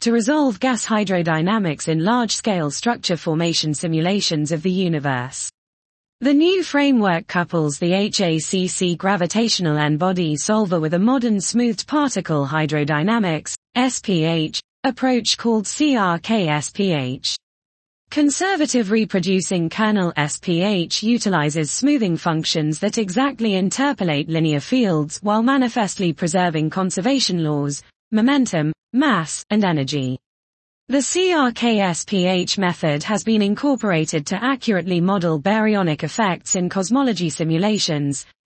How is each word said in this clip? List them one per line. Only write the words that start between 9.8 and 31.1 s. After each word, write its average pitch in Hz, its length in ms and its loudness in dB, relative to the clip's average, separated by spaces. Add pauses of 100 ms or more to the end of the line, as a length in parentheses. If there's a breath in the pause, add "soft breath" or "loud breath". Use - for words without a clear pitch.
solver 196 440 0
with 156 140 -2
a 175 40 2
modern 226 400 2
smoothed 233 480 0
particle 185 600 0
hydrodynamics, 156 1080 0 (200)
S 247 260 0
P 170 240 0
H, 165 340 -2 (260)
approach 254 520 0
called 220 300 0
C 294 280 0
R 180 240 0
K 202 300 0
S 147 220 -2
P 190 240 0
H. 131 420 -4 (760)
Conservative 294 800 0
reproducing 190 800 0
kernel 208 480 0
S 147 220 -2
P 170 240 -2
H 190 400 -2
utilizes 165 680 0
smoothing 226 460 0
functions 156 640 -2
that 208 180 -2
exactly 220 600 0
interpolate 185 720 0
linear 160 300 0
fields 175 580 0
while 214 240 0
manifestly 233 720 0
preserving 160 560 0
conservation 190 720 0
laws, 143 380 -2 (280 soft breath)
momentum, 220 600 2 (220)
mass, 226 560 0
and 208 160 2
energy. 135 520 0 (720)
The 262 140 2
C 359 320 0